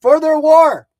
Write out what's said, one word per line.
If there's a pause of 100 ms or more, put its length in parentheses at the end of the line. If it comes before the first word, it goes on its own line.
for
their
war (120)